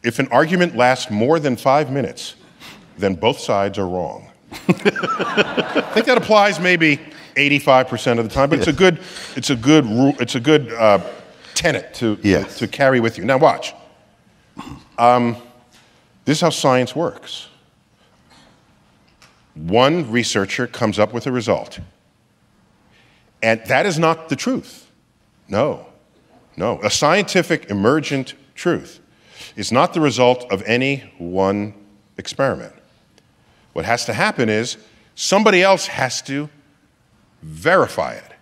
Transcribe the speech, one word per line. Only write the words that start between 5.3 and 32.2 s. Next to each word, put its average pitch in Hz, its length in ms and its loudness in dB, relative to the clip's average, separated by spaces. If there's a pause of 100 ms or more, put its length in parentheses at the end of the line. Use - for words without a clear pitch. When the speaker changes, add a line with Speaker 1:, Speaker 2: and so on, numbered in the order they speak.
Speaker 1:
think 226 120 0
that 247 120 2
applies 202 420 2
maybe 165 400 2 (360)
eighty-five 139 520 4
percent 120 320 -2
of 113 80 -4
the - 60 -12
time, 139 160 2
but 151 80 2
it's 170 100 0
a 151 40 0
Speaker 2:
Yes. 131 60 -4
Speaker 1:
good, 185 220 4 (360)
it's 135 140 -6
a 131 60 2
good 135 300 4
ru-, 127 340 2
it's 120 140 -4
a 131 60 -2
good, 135 320 2
uh, 107 260 6 (560)
tenet 151 400 -4
to, 110 280 -2
Speaker 2:
Yes. 92 360 0
Speaker 1:
to 113 100 -6
carry 131 320 2
with 113 160 -2
you. 113 80 -10
Now 131 140 2
watch. 139 360 2 (1200)
Um, 120 380 4 (880)
this 151 140 0
is - 40 -6
how 165 80 4
science 127 440 2
works. - 540 -8 (2000)
One 120 560 0
researcher 113 560 -4
comes 107 320 -6
up 104 140 0
with 117 140 -8
a 131 60 -4
result, 107 460 -4 (1600)
and 113 240 2
that 156 200 2
is 160 120 -2
not 160 300 0
the 139 80 -2
truth. - 540 -8 (580)
No, 117 380 -2 (680)
no. 92 260 -4
A 107 80 0
scientific 170 800 0
emergent 131 640 0 (200)
truth - 460 -4 (560)
is 107 160 -6
not 151 200 2
the 175 80 -2
result 123 520 2
of 98 140 -4
any 131 520 0
one 98 560 -2 (420)
experiment. 117 560 -4 (1000)